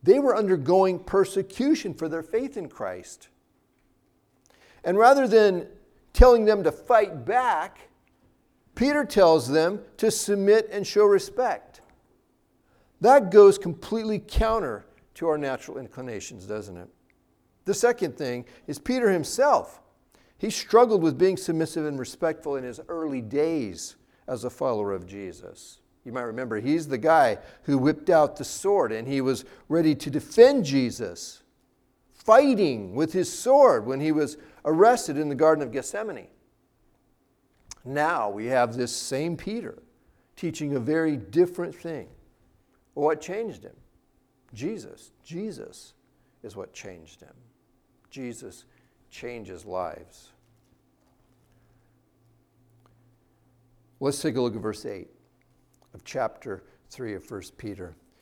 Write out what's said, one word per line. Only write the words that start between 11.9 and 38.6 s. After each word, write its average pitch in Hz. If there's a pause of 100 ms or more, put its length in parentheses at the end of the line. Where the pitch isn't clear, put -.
That 233
goes 196
completely 214
counter 202 (300)
to 165
our 151
natural 131
inclinations, 117
doesn't 101
it? 87 (760)
The 190
second 214
thing 123 (220)
is 147
Peter 247
himself. 208 (560)
He 220
struggled 220
with 156
being 180
submissive 160
and 143
respectful 151
in 131
his 117
early 156
days 127 (320)
as 120
a 123
follower 107
of 90
Jesus. 90 (260)
You 127
might 123
remember 113
he's 147
the 135
guy 139 (240)
who 139
whipped 147
out 151
the 135
sword 190
and 113
he 139
was 131 (240)
ready 156
to -
defend 233
Jesus, 120 (680)
fighting 196
with 160
his 180
sword 240
when 135
he 156
was 147 (280)
arrested 175
in 151
the 143
Garden 156
of 123
Gethsemane. 139 (1600)
Now 143
we 104
have 120